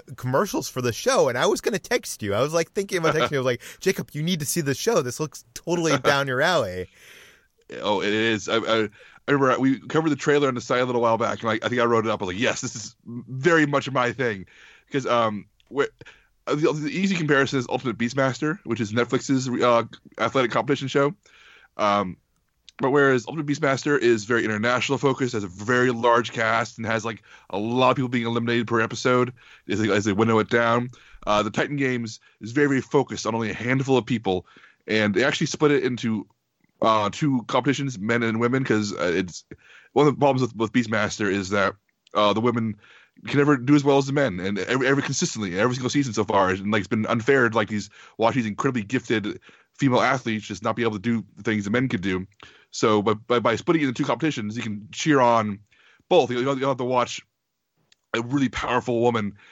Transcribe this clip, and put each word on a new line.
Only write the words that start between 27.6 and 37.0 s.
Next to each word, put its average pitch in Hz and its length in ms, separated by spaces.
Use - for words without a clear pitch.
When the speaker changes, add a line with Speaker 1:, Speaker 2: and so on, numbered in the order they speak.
Speaker 2:
of 127 60
people 131 120
being 120 180
eliminated 117 400
per 113 140
episode 123 520
as 101 100
they, 107 120
as 101 140
they 107 80
winnow 110 280
it 104 80
down, 117 420
uh, 104 160
the 107 80
Titan 147 260
Games 123 420
is 107 100
very, 147 160
very 135 140
focused 120 460
on 110 80
only 113 160
a 92 40
handful 131 420
of 113 80
people, 98 420
and 104 280
they 117 80
actually 143 240
split - 240
it 143 140
into, 113 420
uh, 107 320